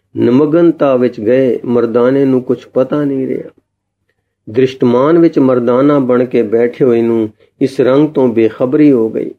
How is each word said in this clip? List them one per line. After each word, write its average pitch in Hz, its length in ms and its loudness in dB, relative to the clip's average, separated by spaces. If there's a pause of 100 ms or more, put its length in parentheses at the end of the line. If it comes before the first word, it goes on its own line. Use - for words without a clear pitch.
(160)
ਨਿਮਗਨਤਾ 147 800 2
ਵਿੱਚ 123 240 -2
ਗਏ, 123 440 0
ਮਰਦਾਨੇ 120 600 0
ਨੂੰ 131 180 0
ਕੁਛ 127 320 -6
ਪਤਾ 147 300 -2
ਨਹੀਂ 135 220 -4
ਰਿਹਾ। - 240 -8 (1000)
ਦ੍ਰਿਸ਼ਟਮਾਨ 131 680 0
ਵਿੱਚ 165 200 2
ਮਰਦਾਨਾ 131 600 2
ਬਣ 123 260 0
ਕੇ 123 180 -2
ਬੈਠੇ 117 420 -2
ਹੋਏ 117 180 2
ਨੂੰ 113 280 -2 (300)
ਇਸ 135 200 -2
ਰੰਗ 135 280 2
ਤੋਂ 135 200 0
ਬੇਖਬਰੀ 127 640 0
ਹੋ 113 160 0
ਗਈ। 107 300 -8